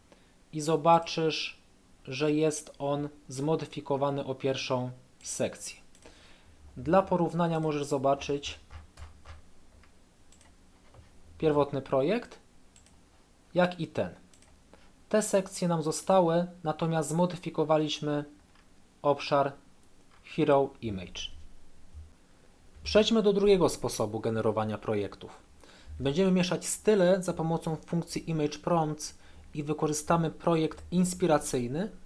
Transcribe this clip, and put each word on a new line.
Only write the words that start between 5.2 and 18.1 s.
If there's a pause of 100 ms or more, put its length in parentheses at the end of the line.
sekcję. (1000)
Dla
porównania
możesz
zobaczyć (2750)
pierwotny
projekt, (1160)
jak
i
ten. (920)
Te
sekcje
nam
zostały, (180)
natomiast
zmodyfikowaliśmy (800)